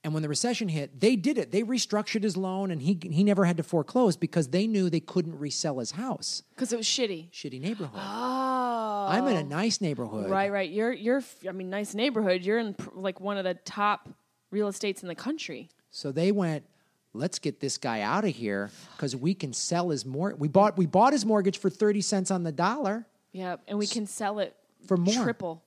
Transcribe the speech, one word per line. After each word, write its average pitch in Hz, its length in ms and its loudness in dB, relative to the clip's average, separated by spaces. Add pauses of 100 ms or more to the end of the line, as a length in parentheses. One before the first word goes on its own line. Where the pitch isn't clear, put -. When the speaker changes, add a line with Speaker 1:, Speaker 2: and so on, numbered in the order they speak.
Speaker 1:
And 156 120 -2
when 156 100 0
the 147 60 -2
recession 220 400 0
hit, 143 320 -4
they 226 160 6
did 247 200 0
it. 139 140 -2
They 202 100 2
restructured 214 600 0
his 190 140 0
loan, 190 340 -2
and 156 100 -4
he, 175 220 2
he 170 180 0
never 202 220 6
had 175 140 4
to 165 60 -2
foreclose 190 520 2
because 160 320 0
they 180 180 2
knew 196 240 2
they 160 120 0
couldn't 165 360 -2
resell 143 420 -4
his 113 120 -6
house. 226 500 -6 (140)
Speaker 2:
'Cause - 160 -2
it 240 60 0
was 220 80 -4
shitty. 185 460 -2
Speaker 1:
Shitty 131 280 -10
neighborhood. 156 420 -6
Speaker 2:
Oh. 233 1080 -2
Speaker 1:
I'm 240 180 4
in 226 80 4
a 151 80 0
nice 170 380 -2
neighborhood. 120 480 -4
Speaker 2:
Right, 196 220 2
right. 196 180 -2
You're, 220 240 -2
you're 233 240 0
f-, - 300 -8
I 185 40 -6
mean, 185 180 -8
nice 202 240 -6
neighborhood. 208 500 2
You're 214 160 2
in 214 160 -4
pr-, - 180 -12
like, 185 260 -6
one 202 180 -4
of 190 60 -4
the 180 120 0
top - 520 -2 (440)
real 202 180 0
estates 196 320 -4
in 180 80 -8
the 165 60 -6
country. 180 520 -8 (240)
Speaker 1:
So 143 220 -8
they 170 180 4
went, 170 320 0 (500)
"Let's 151 260 -4
get - 200 -4
this 139 180 -4
guy 117 240 -2
out 147 220 2
of 170 120 2
here 104 360 -2 (260)
'cause 135 200 -4
we 160 160 0
can 151 180 -4
sell 175 380 -2
his 123 160 -2
mor-, 147 320 -4
we 151 100 -2
bought, 202 300 6
we 185 80 4
bought 214 260 6
his 233 140 0
mortgage 208 320 2
for 196 120 0
thirty 208 320 2
cents 190 300 0
on 180 120 0
the 160 100 -2
dollar." 220 520 0 (280)
Speaker 2:
Yep, 185 340 -8
and 208 100 -4
we 208 80 0
Speaker 1:
S-, 202 80 -4
Speaker 2:
can 214 140 -2
sell 208 320 -4
it - 160 -2 (320)
Speaker 1:
for 190 80 4
more. 208 280 4
Speaker 2:
triple. 180 440 -4